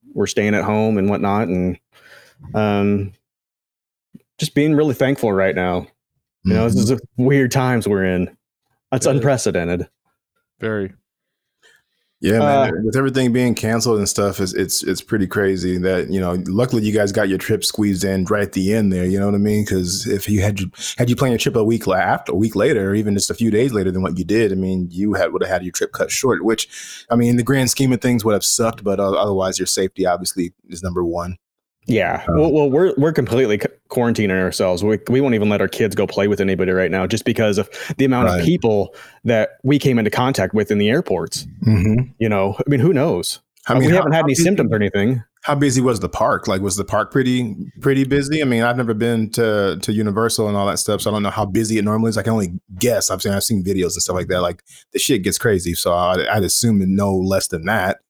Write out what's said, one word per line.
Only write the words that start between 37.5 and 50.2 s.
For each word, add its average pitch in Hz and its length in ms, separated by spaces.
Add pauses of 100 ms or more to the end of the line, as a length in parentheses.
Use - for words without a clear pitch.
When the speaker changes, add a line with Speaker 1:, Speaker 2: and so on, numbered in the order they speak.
Speaker 1:
of 104 120 (280)
the 135 80
amount 123 240
Speaker 2:
Right. 90 100
Speaker 1:
of 85 60
people 113 500 (300)
that 110 380
we 143 160
came 123 200
into 107 100
contact 120 440
with 107 180
in 104 60
the 104 120
airports. 95 560 (220)
Speaker 2:
Mm-hmm. 110 360 (160)
Speaker 1:
You 113 100
know, 98 280
I 135 120
mean, 139 100
who 175 140
knows? 123 480 (260)
Speaker 2:
I 117 60
Speaker 1:
Uh, 127 60
Speaker 2:
mean, 131 80
Speaker 1:
we 160 40
Speaker 2:
how, 180 60
Speaker 1:
haven't 156 160
had 165 60
Speaker 2:
how 156 40
Speaker 1:
any 143 80
Speaker 2:
busy 165 120
Speaker 1:
symptoms 160 280
or 110 60
anything. 104 440 (200)
Speaker 2:
How 147 140
busy 135 260
was 123 180
the 87 80
park? - 400
Like, 95 140
was 98 160
the 98 80
park 104 260
pretty, 127 420 (280)
pretty 135 240
busy? 143 360
I 143 40
mean, 117 180
I've 120 140
never 117 160
been 110 380
to, 104 500
to - 100
Universal 107 560